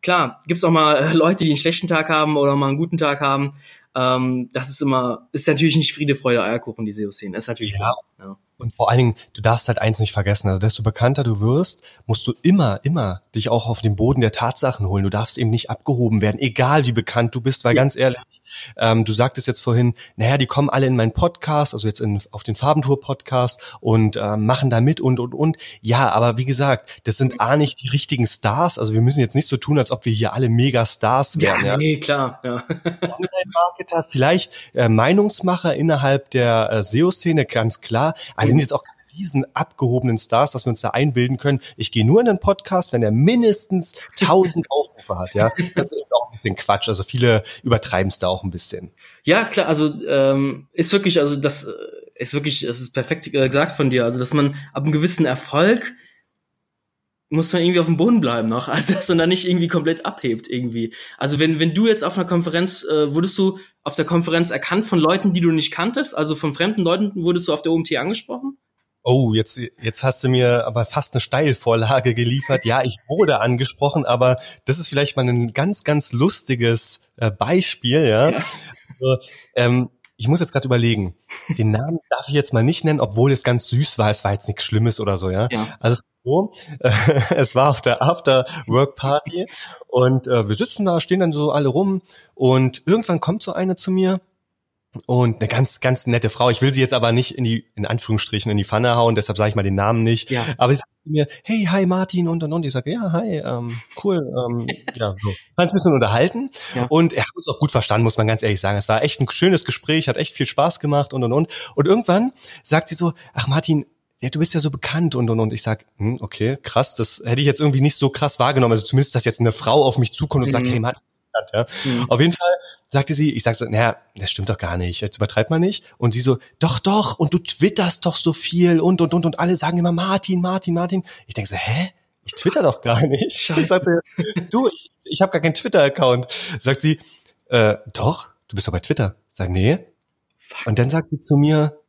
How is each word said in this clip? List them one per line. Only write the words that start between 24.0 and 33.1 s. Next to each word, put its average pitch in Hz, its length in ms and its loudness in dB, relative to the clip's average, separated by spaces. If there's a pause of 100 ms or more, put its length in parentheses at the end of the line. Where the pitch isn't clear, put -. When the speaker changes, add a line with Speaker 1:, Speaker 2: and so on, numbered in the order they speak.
Speaker 2:
äh, 104 220 -2
machen 127 320 0
da 117 120 2
mit 147 200 2
und, 127 180 0
und, 123 140 -6
und. 156 240 0 (240)
Ja, 117 300 2
aber 113 260 2
wie 127 80 -2
gesagt, 135 600 -2
das 113 120 -2
sind 131 240 0
A, 123 160 2
nicht 147 240 0
die 123 80 -6
richtigen 120 380 -2
Stars, 139 500 -2
also 110 160 -2
wir 110 80 4
müssen 135 180 2
jetzt 120 160 0
nicht - 120 0
so 131 100 -4
tun, 147 200 0
als 131 140 0
ob - 140 -6
wir 117 80 0
hier 107 200 -2
alle 127 140 0
Mega-Stars 123 960 2
Speaker 1:
Ja, 98 140 2
Speaker 2:
wären, 101 100 -2
ja. 101 120 0
Speaker 1:
nee, 151 220 0
klar, 139 440 -2
ja. 123 240 -6
<laughs> 165 60 -4 (400)